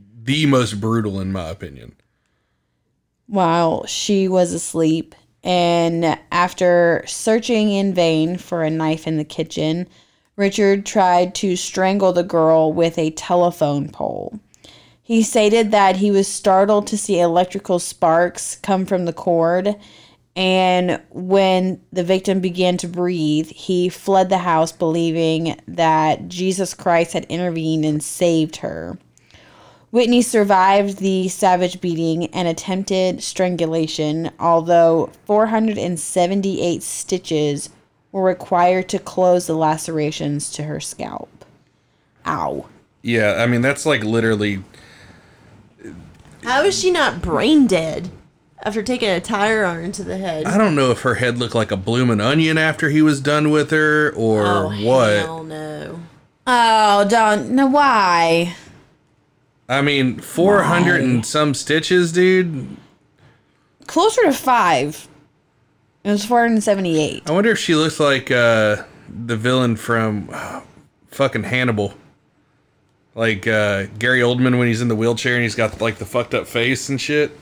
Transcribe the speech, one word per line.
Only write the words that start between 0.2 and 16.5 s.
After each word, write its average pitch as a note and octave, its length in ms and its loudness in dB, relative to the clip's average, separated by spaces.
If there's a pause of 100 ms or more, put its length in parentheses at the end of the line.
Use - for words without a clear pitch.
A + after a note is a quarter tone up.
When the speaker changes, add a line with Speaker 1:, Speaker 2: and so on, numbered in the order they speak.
Speaker 1:
the D3 220 0
most A#2+ 340 0
brutal, G#2+ 400 -2
in F#2+ 120 -6
my F2+ 160 -6
opinion. C#2 460 -14 (1300)
Speaker 2:
While E3+ 600 0
she G3 400 0
was F#3 260 2
asleep, E3 640 -2 (300)
and E3+ 760 0 (140)
after F3 720 2
searching A3 640 0
in G3 240 0
vain E3 440 0
for E3+ 260 -6
a D#3 60 0
knife D#3+ 360 -4
in D#3+ 100 -4
the D3+ 80 -2
kitchen, D#3+ 640 -6 (460)
Richard G3 500 0
tried F#3 520 2
to F#3+ 180 -2
strangle F#3+ 580 0
the F3 120 0
girl D#3+ 480 2
with E3 260 0
a D#3 120 0
telephone D#3 760 0
pole. - 500 -8 (640)
He A3+ 220 2
stated G#3+ 480 2
that G3 260 4
he G3+ 140 2
was G3 160 2
startled G3+ 600 2